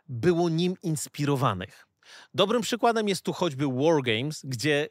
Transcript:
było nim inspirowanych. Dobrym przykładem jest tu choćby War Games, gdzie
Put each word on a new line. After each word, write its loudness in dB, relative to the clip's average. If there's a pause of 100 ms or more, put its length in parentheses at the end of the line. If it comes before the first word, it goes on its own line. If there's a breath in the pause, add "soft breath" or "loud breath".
było 2
nim 0
inspirowanych. -2 (460 loud breath)
Dobrym 2
przykładem 0
jest -2
tu -2
choćby -2
War 2
Games, -2
gdzie -2